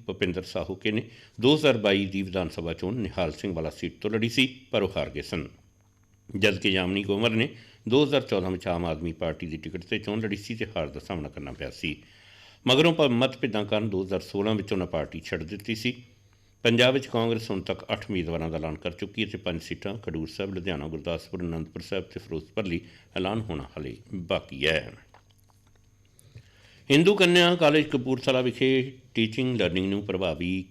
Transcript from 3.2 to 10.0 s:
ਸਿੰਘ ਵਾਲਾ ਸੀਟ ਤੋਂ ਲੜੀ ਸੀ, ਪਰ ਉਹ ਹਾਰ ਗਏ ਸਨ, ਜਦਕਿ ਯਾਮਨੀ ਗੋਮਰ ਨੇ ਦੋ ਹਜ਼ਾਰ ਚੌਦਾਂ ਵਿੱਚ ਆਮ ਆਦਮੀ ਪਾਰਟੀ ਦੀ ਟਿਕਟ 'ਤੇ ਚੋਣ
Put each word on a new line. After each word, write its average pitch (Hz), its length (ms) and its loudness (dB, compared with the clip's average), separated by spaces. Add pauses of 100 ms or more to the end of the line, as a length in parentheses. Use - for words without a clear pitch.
ਸਿੰਘ 98 220 -6
ਵਾਲਾ 80 160 -4
ਸੀਟ 82 320 -8
ਤੋਂ 104 100 -4
ਲੜੀ 113 180 0
ਸੀ, 127 180 4 (240)
ਪਰ 104 120 2
ਉਹ 90 140 -2
ਹਾਰ 76 120 -2
ਗਏ 71 120 -6
ਸਨ, 78 260 -6 (920)
ਜਦਕਿ 98 320 2
ਯਾਮਨੀ 95 340 0
ਗੋਮਰ 101 260 0
ਨੇ 110 200 0 (400)
ਦੋ 139 160 6
ਹਜ਼ਾਰ 135 160 2
ਚੌਦਾਂ 95 300 -2
ਵਿੱਚ 92 160 -4
ਆਮ 87 180 0
ਆਦਮੀ 82 280 -4
ਪਾਰਟੀ 82 340 -6
ਦੀ 78 100 -8
ਟਿਕਟ 82 240 -10
'ਤੇ 104 180 -4
ਚੋਣ 104 220 -4